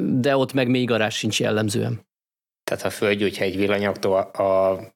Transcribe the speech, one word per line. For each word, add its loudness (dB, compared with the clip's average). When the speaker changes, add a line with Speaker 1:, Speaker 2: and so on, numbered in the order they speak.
Speaker 1:
de 2
ott 0
meg 2
még 2
garázs 0
sincs -2
jellemzően. -2
Speaker 2:
Tehát -6
ha -2
fölgyújtja 0
egy -2
villanyautó 0
a, 0
a 2